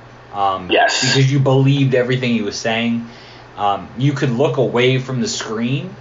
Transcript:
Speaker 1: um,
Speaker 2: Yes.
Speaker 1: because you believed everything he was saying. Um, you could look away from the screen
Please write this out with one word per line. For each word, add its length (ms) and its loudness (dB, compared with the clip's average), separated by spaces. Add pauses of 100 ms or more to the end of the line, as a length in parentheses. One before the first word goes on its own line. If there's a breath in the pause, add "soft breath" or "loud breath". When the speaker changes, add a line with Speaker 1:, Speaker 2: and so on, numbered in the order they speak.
(340)
Speaker 1:
um, 380 -2
Speaker 2:
Yes. 300 2
Speaker 1:
because 280 4
you 100 2
believed 540 4
everything 380 0
he 100 0
was 160 -6
saying. 520 -2 (480 loud breath)
Um, 400 -2
you 160 2
could 180 -2
look 240 0
away 440 2
from 200 -4
the 80 -2
screen 720 -4